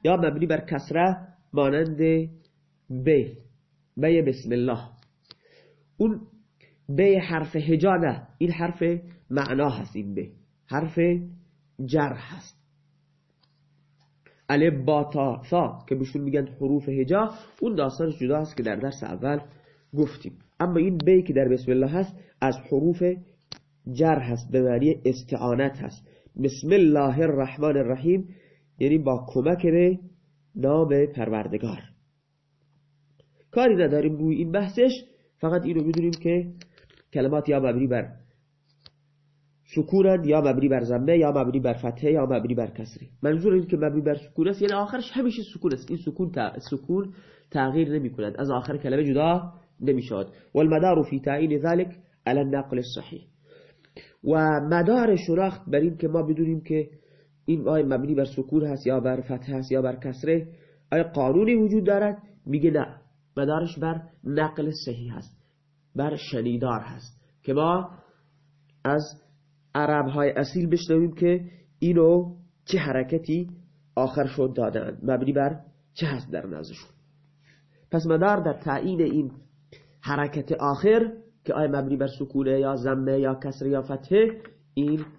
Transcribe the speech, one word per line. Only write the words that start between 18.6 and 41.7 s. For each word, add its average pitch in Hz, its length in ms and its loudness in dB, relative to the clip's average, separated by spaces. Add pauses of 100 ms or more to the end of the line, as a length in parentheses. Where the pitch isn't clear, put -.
در 107 120 -2
درس 135 280 -6
اول 127 360 -4 (580)
گفتیم. - 400 -2 (220)
اما 175 180 0
این 180 200 2
بی 185 260 6
که 156 100 -2
در 131 140 4
بسم 127 240 0
الله 131 160 2
هست، 185 280 -2 (260)
از 131 140 2 (160)
حروف 165 320 2 (880)
جر 151 280 4
هست، 120 320 -4
به 131 100 4
معنی 127 440 2
استعانت 127 720 0
هست. - 300 -14 (360)
بسم 139 280 -2
الله 147 480 6
الرحمن 147 580 0
الرحیم، 139 520 0 (500)
یعنی 143 180 4
با 131 300 0
کمک 165 360 0
به 180 360 4 (560)
نام 143 500 4
پروردگار. 110 760 -4 (1700)
کاری 233 240 4
نداریم 151 400 2
روی 156 200 0
این 165 160 -2
بحثش، 202 400 2 (460)
فقط 170 280 -2
اینو 160 180 0
می‌دونیم 165 280 0
که 170 420 -2 (600)
کلمات 147 360 0
یا 139 100 2
مبنی 131 280 0
بر 120 280 -4 (1600)
سکونند، 185 500 2
یا 151 160 4
مبنی 135 260 2
بر 131 160 0
ضمه، 127 340 2
یا 151 140 4
مبنی 131 280 0
بر 123 140 0